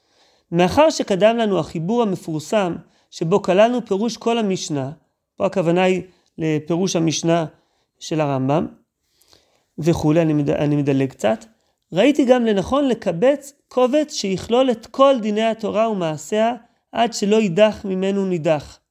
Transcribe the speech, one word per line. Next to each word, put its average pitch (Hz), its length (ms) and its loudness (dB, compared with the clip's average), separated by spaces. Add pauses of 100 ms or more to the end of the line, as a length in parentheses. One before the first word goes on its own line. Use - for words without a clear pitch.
(520)
"מאחר 180 380 4
שקדם 220 480 2
לנו 208 220 0
החיבור 175 420 -4
המפורסם 175 760 -2 (360)
שבו 185 300 0
כללנו 220 440 2
פירוש 220 320 -2
כל 233 200 -2
המשנה", 165 540 -4 (440)
פה 202 100 -4
הכוונה 180 380 0
היא 185 180 0 (360)
לפירוש 165 580 -2
המשנה 165 500 0 (540)
של 156 220 -4
הרמב"ם 139 460 0 (1080)
וכולי, 156 440 2
אני 156 120 2
מד-, 147 160 0
אני 147 260 0
מדלג 135 340 0
קצת, 220 360 -4 (480)
"ראיתי 269 320 2
גם 247 200 4
לנכון 226 420 0
לקבץ 233 640 -2 (140)
קובץ 269 460 0
שיכלול 233 580 0
את 226 140 -6
כל 269 360 4
דיני 208 220 -2
התורה 220 460 -2
ומעשיה 214 640 -2 (360)
עד 226 220 -2
שלא 208 220 0
יידח 208 500 2
ממנו 190 400 -2
נידח. 160 540 -2 (120)